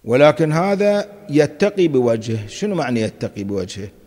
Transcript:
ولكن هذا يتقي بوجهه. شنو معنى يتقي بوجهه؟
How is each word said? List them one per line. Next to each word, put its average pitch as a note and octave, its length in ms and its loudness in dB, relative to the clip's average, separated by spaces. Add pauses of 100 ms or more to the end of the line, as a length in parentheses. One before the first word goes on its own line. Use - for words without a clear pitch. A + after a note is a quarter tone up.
ولكن D3 480 4
هذا G3+ 560 0 (220)
يتقي E3+ 580 2
بوجهه. A2+ 580 0
شنو G3 280 -6
معنى B2+ 260 -2
يتقي G#2 440 -6
بوجهه؟ G2 440 -8 (180)